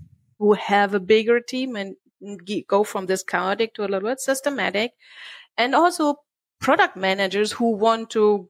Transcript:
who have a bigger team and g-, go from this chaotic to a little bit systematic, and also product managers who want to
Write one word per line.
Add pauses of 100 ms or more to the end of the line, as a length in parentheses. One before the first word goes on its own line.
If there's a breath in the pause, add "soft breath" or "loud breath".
(380)
who
have
a
bigger
team
and (480)
g-,
go
from
this
chaotic
to
a
little
bit
systematic, (640 loud breath)
and
also (400)
product
managers
who
want
to